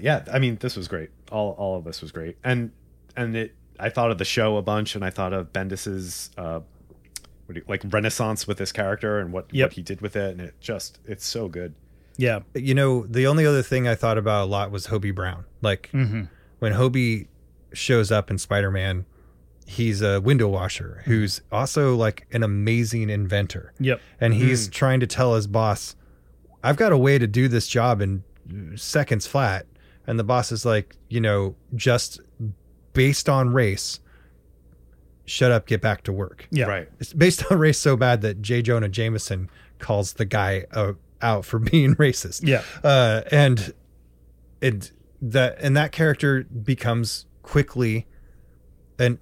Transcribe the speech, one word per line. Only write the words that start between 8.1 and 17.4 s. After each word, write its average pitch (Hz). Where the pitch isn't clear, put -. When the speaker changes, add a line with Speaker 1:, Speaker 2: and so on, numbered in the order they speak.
Speaker 1:
with 104
this 95
character 104
and 90
what, 92
Speaker 2:
Yep. 131
Speaker 1:
what -
he 90
did 95
with 101
it, 98
and 90
it 87
just, -
it's 101
so 113
good. 85
Speaker 2:
Yeah. 117
Speaker 3:
You 131
know, 131
the 123
only 151
other 139
thing 127
I 113
thought 110
about 104
a 95
lot 101
was 101
Hobie 101
Brown. 90
Like, 104
Speaker 2:
Mm-hmm. 113
Speaker 3:
when 107
Hobie 123